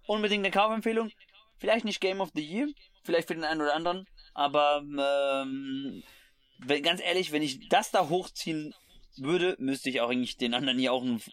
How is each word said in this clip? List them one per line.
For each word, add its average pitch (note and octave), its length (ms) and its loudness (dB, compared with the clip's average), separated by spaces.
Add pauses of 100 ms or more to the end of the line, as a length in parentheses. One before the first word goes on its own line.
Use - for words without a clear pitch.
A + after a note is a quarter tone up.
unbedingt G#3 380 2
eine F#3+ 80 2
Kaufempfehlung. A3 580 2 (480)
Vielleicht A3 260 2
nicht G#3 160 -4
Game F#3+ 220 0
of F3+ 120 -4
the D#3 80 -2
Year, G3 260 -2 (360)
vielleicht E3+ 240 0
für F3 60 -2
den D#3+ 100 -4
einen D#3 160 0
oder D3 140 2
anderen, F3 320 -2 (260)
aber, D3 500 4
ähm, C#3 1200 -2 (560)
wenn, C#3+ 240 -2
ganz E3+ 200 0
ehrlich, F3 300 0
wenn D3+ 100 0
ich C3+ 260 -6
das G3+ 220 2
da F3+ 180 2
hochziehen D#3+ 640 -4 (460)
würde, E3+ 400 0
müsste C3+ 320 -2
ich B2 100 0
auch A#2+ 80 2
eigentlich B2 300 -2
den A#2+ 160 0
anderen B2+ 240 0
hier B2+ 160 2
auch B2+ 80 0
einen, B2 180 0 (120)